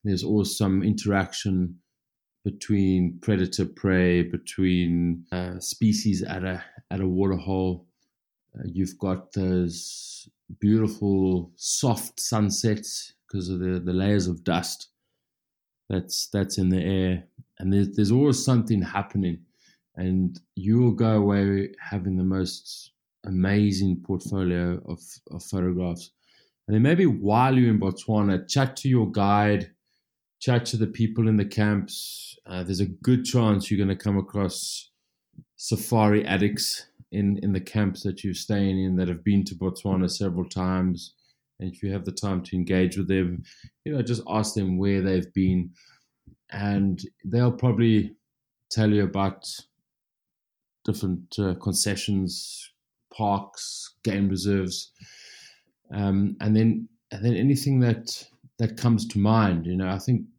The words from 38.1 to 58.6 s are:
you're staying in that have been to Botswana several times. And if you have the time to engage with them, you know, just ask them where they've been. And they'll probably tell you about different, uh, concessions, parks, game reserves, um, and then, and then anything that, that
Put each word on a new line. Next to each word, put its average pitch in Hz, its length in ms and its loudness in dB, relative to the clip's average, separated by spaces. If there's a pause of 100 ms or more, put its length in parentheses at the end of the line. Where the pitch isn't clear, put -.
you're 95 100 -4
staying 98 480 0
in 92 140 0
that 92 140 0
have 85 120 -6
been 101 240 2
to 92 100 -10
Botswana 92 540 -2
several 90 380 -2
times. 92 680 -2 (460)
And 90 140 -8
if - 100 -12
you 98 80 -4
have 95 140 -6
the 95 60 -4
time 95 320 -4
to - 120 -8
engage 92 420 0
with 92 120 -4
them, 90 340 0 (400)
you 151 100 -6
know, 135 80 -2
just 113 280 -4
ask 107 260 -2
them 92 220 0
where 98 240 2
they've 92 320 0
been. 92 380 0 (800)
And 98 500 -2 (240)
they'll 120 260 2
probably 113 640 2 (560)
tell 110 180 2
you 104 140 4
about 98 420 -2 (1400)
different, 92 520 -4
uh, 95 180 0
concessions, 98 1160 -4 (420)
parks, - 880 -6
game 101 260 0
reserves, 95 600 -2 (1040)
um, 98 460 0
and 107 160 2
then, 110 320 2 (240)
and 101 120 -8
then 117 120 2
anything 135 460 2
that, 113 440 0 (340)
that 113 180 -2